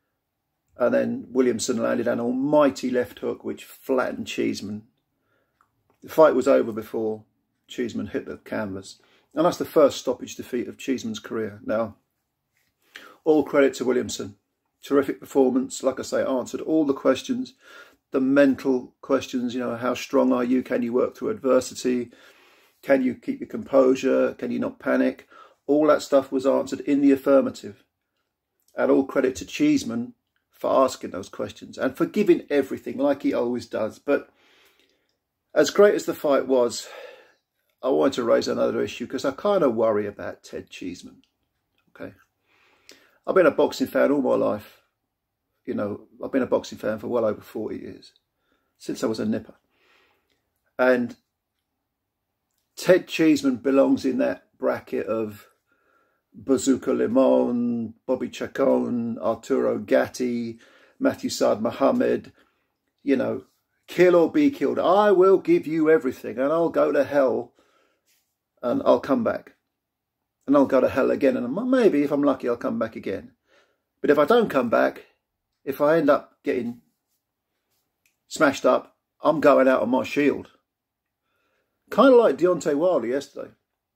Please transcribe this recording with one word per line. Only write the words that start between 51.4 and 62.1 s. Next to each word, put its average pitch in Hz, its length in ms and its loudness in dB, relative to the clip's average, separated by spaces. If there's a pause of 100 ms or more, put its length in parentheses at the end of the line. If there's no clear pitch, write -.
Ted 175 320 4
Cheeseman 143 500 2
belongs 135 460 2
in 123 140 0
that - 400 -4
bracket 123 480 -4
of 107 420 -6 (840)
Bazooka 127 600 0
Limon, 123 1000 0 (120)
Bobby 127 240 -4
Chacon, 120 920 -2
Arturo 117 600 -2
Gatti, 120 800 -2 (400)
Matthew 127 300 -2
Saad 117 320 0
Muhammad, 120 720 0 (720)